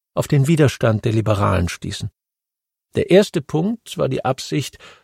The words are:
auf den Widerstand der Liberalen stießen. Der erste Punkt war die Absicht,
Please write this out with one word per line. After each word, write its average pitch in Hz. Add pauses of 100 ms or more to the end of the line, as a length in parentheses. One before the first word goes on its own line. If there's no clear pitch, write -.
(160)
auf -
den 139
Widerstand 123
der 113
Liberalen 101
stießen. - (840)
Der -
erste 185
Punkt 180
war 139
die -
Absicht, - (240)